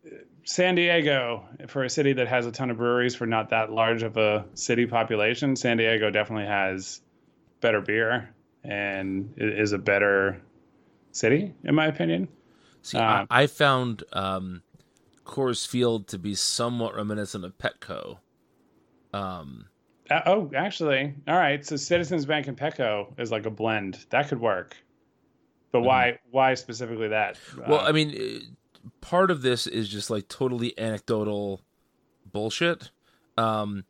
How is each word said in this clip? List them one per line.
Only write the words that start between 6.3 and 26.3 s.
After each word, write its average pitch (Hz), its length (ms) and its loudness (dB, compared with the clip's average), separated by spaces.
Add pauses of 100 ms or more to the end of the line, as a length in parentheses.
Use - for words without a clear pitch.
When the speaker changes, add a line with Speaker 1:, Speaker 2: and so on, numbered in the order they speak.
Speaker 1:
has 98 560 -2 (580)
better 110 220 2
beer 113 500 0 (320)
and 98 760 -6
i-, - 60 -2
is 104 280 0
a 98 60 -2
better 98 600 2 (720)
city, 156 400 2 (120)
in - 100 2
my 156 120 4
opinion. 165 420 -2 (540)
Speaker 2:
See, - 140 -8
Speaker 1:
Uh, 110 320 2
Speaker 2:
I, 123 140 4
I 147 40 6
found, 127 580 0 (100)
um, 95 480 -6 (640)
Coors 127 400 -4
Field 117 420 0
to 101 100 -10
be 98 160 -6
somewhat 117 600 -2
reminiscent 104 500 -6
of 92 140 -16
Petco. - 600 -10 (920)
Um, 87 540 -10 (440)
Speaker 1:
uh, 151 140 4
oh, 180 320 2
actually, 147 560 0 (140)
all 156 100 2
right. 147 300 2
So 151 100 -4
Citizens 165 480 0
Bank 147 240 0
and 123 80 -8
Petco 113 640 -2
is, 110 100 -6
like, 107 140 -2
a 110 60 -4
blend 107 580 -2
that 143 200 2
could 127 120 -2
work, 98 340 0 (1000)
but 123 80 4
Speaker 2:
Mm-hmm. 120 60 2
Speaker 1:
why? 127 320 4 (120)